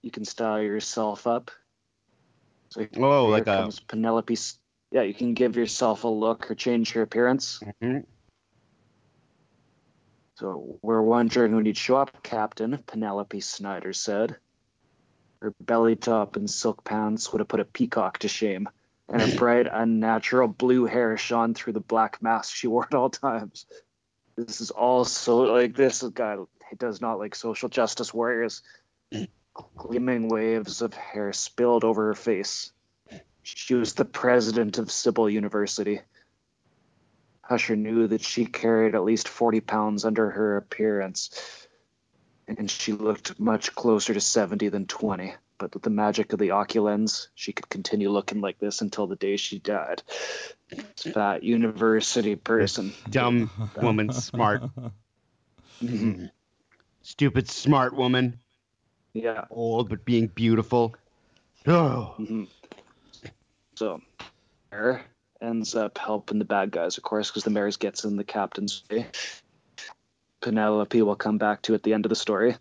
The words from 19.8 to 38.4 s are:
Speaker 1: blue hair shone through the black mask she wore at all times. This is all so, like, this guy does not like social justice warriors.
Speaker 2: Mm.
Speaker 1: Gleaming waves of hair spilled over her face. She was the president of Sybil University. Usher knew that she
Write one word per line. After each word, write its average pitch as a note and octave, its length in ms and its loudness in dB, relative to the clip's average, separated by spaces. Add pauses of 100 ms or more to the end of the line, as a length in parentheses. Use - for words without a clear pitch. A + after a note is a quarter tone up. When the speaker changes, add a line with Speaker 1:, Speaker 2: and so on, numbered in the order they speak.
Speaker 1:
blue B2+ 380 4
hair A2+ 300 0
shone A#2 380 0
through A2+ 200 -6
the G#2+ 60 -2
black A2 420 0
mask A2+ 320 0
she - 120 -6
wore A#2+ 200 2
at - 80 -6
all C3 160 4
times. A2+ 560 -6 (680)
This A2+ 240 -8
is A2 120 -8
all B2 320 4
so, A#2+ 380 2
like, B2 340 4
this C3+ 260 2
guy A2 340 -4 (400)
does G#2+ 240 -6
not A2+ 200 -4
like G#2 160 -10
social A#2 320 -6
justice A#2 440 -2
warriors. A#2 500 -2 (500)
Speaker 2:
Mm. - 160 -6 (480)
Speaker 1:
Gleaming A#2+ 520 -2
waves A2 540 0
of A2+ 120 -2
hair G2+ 380 -6
spilled A#2+ 520 2
over A2 220 2
her G#2+ 80 0
face. - 580 -4 (720)
She - 300 -4
was A#2 200 0
the A#2 100 0
president A2+ 720 2
of G#2+ 120 -4
Sybil A2 400 2
University. G#2 720 -2 (1500)
Usher A#2 280 2
knew A2 320 2
that A2 140 0
she - 240 -2